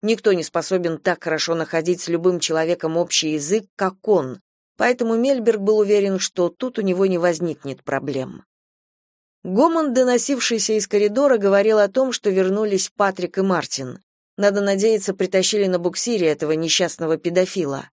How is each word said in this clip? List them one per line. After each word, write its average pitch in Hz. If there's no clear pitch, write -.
Никто 214
не 170
способен 170
так 175
хорошо 160
находить 165
с -
любым 175
человеком 160
общий 170
язык, 156
как 190
он, 151
поэтому 233
Мельберг 233
был 208
уверен, 196
что 180
тут 240
у -
него 190
не 185
возникнет 160
проблем. 135
Гомон, 294
доносившийся 247
из 208
коридора, 220
говорил 202
о 202
том, 262
что 220
вернулись 190
Патрик 185
и 190
Мартин. 139
Надо 202
надеяться, 202
притащили 190
на 180
буксире 175
этого 151
несчастного 165
педофила. 170